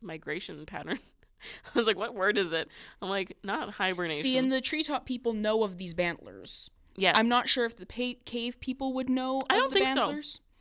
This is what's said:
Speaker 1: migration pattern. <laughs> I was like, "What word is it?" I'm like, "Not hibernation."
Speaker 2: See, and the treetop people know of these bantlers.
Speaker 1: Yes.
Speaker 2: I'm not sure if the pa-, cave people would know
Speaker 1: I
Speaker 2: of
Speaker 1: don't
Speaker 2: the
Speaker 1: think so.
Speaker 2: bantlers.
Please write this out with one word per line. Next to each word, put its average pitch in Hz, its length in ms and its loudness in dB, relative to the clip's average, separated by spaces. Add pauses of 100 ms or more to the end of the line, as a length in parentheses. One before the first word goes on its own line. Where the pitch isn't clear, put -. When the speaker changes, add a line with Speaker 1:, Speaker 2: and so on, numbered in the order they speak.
Speaker 1:
migration 160 640 -8
pattern. 160 340 -6
<laughs> - 760 -18
I - 20 2
was 233 80 4
like, 208 120 2
"What 226 180 -4
word 202 220 4
is 180 140 2
it?" 160 160 -2 (340)
I'm 185 80 -4
like, 190 340 -4
"Not 208 320 -4
hibernation." 180 480 0
Speaker 2:
See, 262 140 4
and 262 140 4
the 262 100 4
treetop 302 440 -2
people 240 280 -2
know 214 300 2
of 185 140 -2
these 180 160 -8
bantlers. 170 760 -4 (260)
Speaker 1:
Yes. 185 200 4
Speaker 2:
I'm 220 140 6
not 240 180 4
sure 240 180 2
if 226 120 -6
the 185 80 -14
pa-, 247 400 -6
cave 240 340 -6
people 262 340 -4
would 262 160 -2
know 262 400 0
Speaker 1:
I 359 60 4
Speaker 2:
of 427 60 6
Speaker 1:
don't 539 120 2
Speaker 2:
the 392 60 4
Speaker 1:
think 392 80 6 (120)
so. 226 100 4
Speaker 2:
bantlers. 294 300 -6 (220)